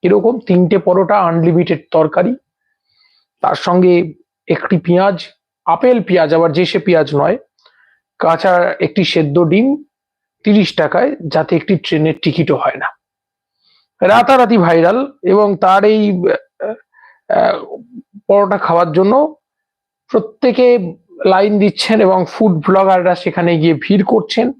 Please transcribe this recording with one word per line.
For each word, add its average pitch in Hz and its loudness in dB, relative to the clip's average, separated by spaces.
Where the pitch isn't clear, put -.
এরকম 208 0
তিনটে 180 2
পরোটা, 185 0
আনলিমিটেড 165 -2
তরকারি, 165 0
তার - -2
সঙ্গে 180 2
একটি - -2
পেঁয়াজ, 185 0
আপেল 240 2
পেঁয়াজ, 170 0
আবার 165 2
যে 185 0
সে 202 -2
পেঁয়াজ 160 2
নয়, 175 0
কাঁচা 165 0
একটি 175 -2
সেদ্ধ 151 0
ডিম 214 2
তিরিশ 208 2
টাকায়, 175 0
যাতে 156 -2
একটি 196 -2
ট্রেনের 156 -2
টিকিটও 156 -2
হয় 135 -4
না। - -6
রাতারাতি 233 4
ভাইরাল। 170 2
এবং 208 2
তার 190 4
এই, 214 0
আহ, 214 -8
আহ, - 0
পরোটা 202 2
খাওয়ার 170 0
জন্য 196 2
প্রত্যেকে 247 0
লাইন 196 2
দিচ্ছেন 208 0
এবং 185 2
ফুড 214 0
ব্লগাররা 185 2
সেখানে 170 -2
গিয়ে 165 2
ভিড় 196 0
করছেন। 226 -2